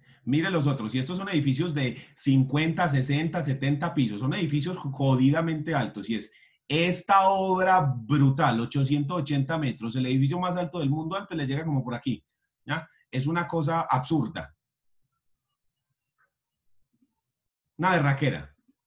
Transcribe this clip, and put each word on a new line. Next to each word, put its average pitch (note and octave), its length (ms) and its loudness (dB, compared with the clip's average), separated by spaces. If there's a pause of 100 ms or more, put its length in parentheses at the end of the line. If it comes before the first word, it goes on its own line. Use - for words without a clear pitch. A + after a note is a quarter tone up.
(240)
Mire D#3 260 0
los D#3 160 2
otros. A2 280 -2
Y C3 40 0
estos D#3 200 -4
son G3 100 -6
edificios D3 460 0
de B2+ 220 -2 (200)
cincuenta, D3+ 720 2
sesenta, C#3+ 540 0
setenta C#3+ 520 -2
pisos. G#2+ 260 0
Son C3 140 -2
edificios E3 440 -2
jodidamente D3 960 2
altos. G#2 340 -4
Y A2+ 80 -2
es - 160 -10 (340)
esta F3+ 640 2
obra F#3 540 4
brutal, C3+ 760 2
ochocientos C#3 640 -2
ochenta C#3+ 380 -2
metros. A#2 360 -4
El B2+ 120 -2
edificio C3+ 340 0
más F3+ 160 -2
alto F3 220 -4
del C#3+ 100 0
mundo D#3+ 260 -2
antes G3 220 -6
le C#3+ 100 -4
llega C#3+ 180 -4
como C#3+ 200 -2
por A#2+ 100 -6
aquí. A#2 300 -6 (400)
¿Ya? D#3+ 240 -6 (220)
Es C3 160 -2
una E3+ 200 0
cosa E3 360 -2
absurda. C3 760 -2 (3250)
Una F3+ 140 2
berraquera. C3+ 680 0 (300)